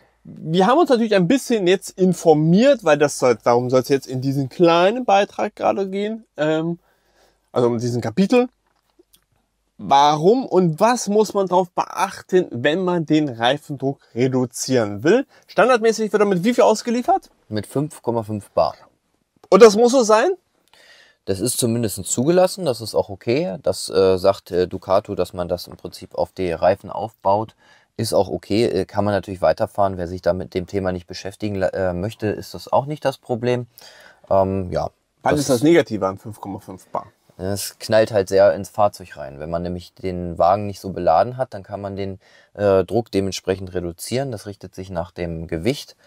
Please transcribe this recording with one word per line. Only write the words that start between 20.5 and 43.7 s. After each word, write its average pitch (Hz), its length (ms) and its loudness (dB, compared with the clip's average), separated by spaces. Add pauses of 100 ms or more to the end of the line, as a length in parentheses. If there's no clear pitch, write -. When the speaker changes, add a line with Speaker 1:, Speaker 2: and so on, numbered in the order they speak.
Speaker 2:
Das 98 140 -2
ist 120 180 -2
zumindest 113 480 -2
zugelassen, 180 600 0
das 117 160 -2
ist 110 140 -12
auch - 140 0
okay. 156 540 -4
Das, - 260 -4
äh, 95 280 2
sagt, 95 340 0
äh, 90 160 0
Ducato, 95 480 -4
dass 90 180 -4
man 87 160 -8
das 87 180 -6
im - 80 -18
Prinzip - 400 -18
auf - 160 -6
die 92 200 -6
Reifen 90 380 0
aufbaut, 104 640 -4 (420)
ist 113 160 -4
auch 92 160 2
okay. 101 360 -2
Äh, 95 200 -2
kann - 180 -4
man 104 100 0
natürlich 92 280 -6
weiterfahren. 98 560 0
Wer 87 100 -8
sich 90 140 -10
da 87 120 0
mit 92 200 -8
dem 92 140 -4
Thema 95 240 -4
nicht 90 160 -10
beschäftigen 101 480 -10
la-, 95 140 -2
äh, 92 240 -2
möchte, 101 340 -6
ist - 260 -6
das - 180 -10
auch 123 140 0
nicht 147 180 -10
das 139 140 -2
Problem. 123 500 -4 (600)
Ähm, 95 420 0
ja. 73 200 -4 (320)
Speaker 1:
Was 123 80 0
Speaker 2:
Das 147 100 2
Speaker 1:
ist 135 80 -4
das 123 140 2
Negative 135 420 2
an 95 120 -4
fünf 107 220 -18
Komma 98 200 -12
fünf - 280 -18
Bar? - 200 -10 (280)
Speaker 2:
Es 98 440 -8
knallt 110 320 2
halt 98 180 0
sehr 98 240 4
ins 95 160 -8
Fahrzeug - 480 -4
rein. 69 220 -16
Wenn 78 100 -10
man 85 140 -4
nämlich 87 320 -10
den 90 420 -8
Wagen 95 300 2
nicht 101 120 -12
so 98 120 -10
beladen 90 440 0
hat, 127 200 -8
dann 98 80 -14
kann 101 180 -14
man 101 140 -10
den, 95 240 -10 (340)
äh, 98 300 4
Druck 107 280 -2
dementsprechend 95 600 -4